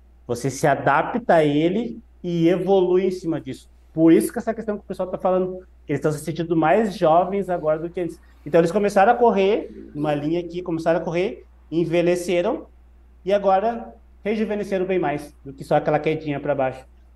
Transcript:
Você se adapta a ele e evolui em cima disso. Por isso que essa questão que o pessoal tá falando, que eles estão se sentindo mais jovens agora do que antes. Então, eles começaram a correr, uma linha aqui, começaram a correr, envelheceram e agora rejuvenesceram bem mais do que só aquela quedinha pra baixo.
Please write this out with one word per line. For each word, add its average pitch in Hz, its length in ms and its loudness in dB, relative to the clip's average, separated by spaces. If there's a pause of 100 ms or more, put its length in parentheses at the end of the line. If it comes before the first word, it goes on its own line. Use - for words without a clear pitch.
(260)
Você 120 240 -4
se - 160 -4
adapta 147 680 0
a 160 100 6
ele 170 560 0 (220)
e 170 260 2
evolui 185 580 2
em 190 40 0
cima 165 300 -6
disso. - 300 -14 (220)
Por 165 200 6
isso - 200 4
que 240 60 -6
essa 220 140 -4
questão 208 240 -6
que - 80 -14
o - 20 -20
pessoal 185 220 -6
tá 185 100 -8
falando, 185 400 0 (280)
que 147 60 -4
eles 139 60 -2
estão 156 140 0
se 147 60 -6
sentindo 165 380 -4
mais 180 400 2
jovens 185 520 2
agora 156 300 -2
do 170 100 -8
que 180 120 -8
antes. 165 200 -6 (260)
Então, 165 140 4
eles 165 100 4
começaram 202 420 4
a - 20 6
correr, 220 800 0
uma 147 200 -2
linha 156 260 -2
aqui, 175 220 -10
começaram 165 380 -2
a - 20 -10
correr, 180 420 -4 (260)
envelheceram 175 960 0 (580)
e 185 80 0
agora 202 600 0 (300)
rejuvenesceram 208 640 -2
bem 185 120 0
mais 147 360 -4 (100)
do 139 80 -16
que 156 120 -14
só 156 120 0
aquela 151 220 0
quedinha 151 420 -4
pra 143 140 -2
baixo. 131 320 -4 (300)